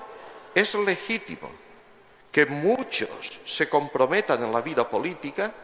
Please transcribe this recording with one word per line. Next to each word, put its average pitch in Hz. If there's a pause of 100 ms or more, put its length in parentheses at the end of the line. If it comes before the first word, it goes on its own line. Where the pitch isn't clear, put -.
(560)
es 208
legítimo 202 (840)
que 147
muchos 170
se -
comprometan 143
en 110
la 117
vida 123
política, 160 (120)